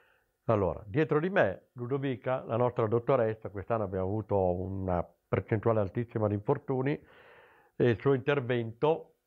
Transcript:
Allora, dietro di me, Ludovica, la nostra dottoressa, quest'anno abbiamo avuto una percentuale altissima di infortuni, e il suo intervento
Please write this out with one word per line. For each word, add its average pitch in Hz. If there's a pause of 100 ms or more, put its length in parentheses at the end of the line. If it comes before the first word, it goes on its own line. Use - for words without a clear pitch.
(460)
Allora, 98
dietro 151
di 175
me, 143
Ludovica, 131
la 117
nostra 120
dottoressa, 113
quest'anno 104
abbiamo 95
avuto 101
una 92 (220)
percentuale 107
altissima 110
di 101
infortuni, 135 (760)
e 123
il 110
suo 139
intervento 127 (120)